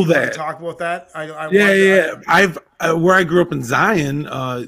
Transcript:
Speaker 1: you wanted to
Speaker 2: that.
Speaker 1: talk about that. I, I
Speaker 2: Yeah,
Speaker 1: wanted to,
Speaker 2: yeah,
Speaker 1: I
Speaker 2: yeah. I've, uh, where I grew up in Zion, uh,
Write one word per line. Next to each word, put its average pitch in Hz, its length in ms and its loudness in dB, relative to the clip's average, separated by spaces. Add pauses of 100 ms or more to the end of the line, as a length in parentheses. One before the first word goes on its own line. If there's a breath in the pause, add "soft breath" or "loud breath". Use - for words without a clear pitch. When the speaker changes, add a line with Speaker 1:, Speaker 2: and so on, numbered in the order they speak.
Speaker 1:
you 175 80 2
wanted - 60 4
to 143 120 2
Speaker 2:
that. 117 80 -6
Speaker 1:
talk 156 260 -10
about 165 180 -10
that. 175 360 -8
I, 156 80 -10
I 156 280 -12
Speaker 2:
Yeah, 196 140 4
Speaker 1:
wanted 202 100 4
to, 196 120 4
Speaker 2:
yeah, 190 80 4
Speaker 1:
I 180 120 4
Speaker 2:
yeah. - 80 -8 (140)
I've, 175 300 2 (220)
uh, 165 180 0
where 175 160 4
I 185 100 2
grew 170 160 2
up 170 120 -2
in 143 120 -6
Zion, 147 640 -2
uh, 127 420 -8